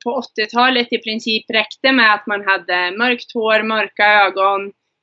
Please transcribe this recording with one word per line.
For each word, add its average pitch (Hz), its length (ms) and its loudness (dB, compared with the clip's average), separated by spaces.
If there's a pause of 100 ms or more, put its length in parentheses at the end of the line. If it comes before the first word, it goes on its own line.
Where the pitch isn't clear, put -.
på 240 60 -2
åttiotalet 240 800 -2
i 220 60 -2
princip 220 520 -4
räckte 226 420 0
med 226 220 4
att 202 120 -4
man 202 180 -4
hade 180 460 -2
mörkt 240 440 -4
hår, 220 280 0
mörka 214 420 -2
ögon, 196 680 2 (300)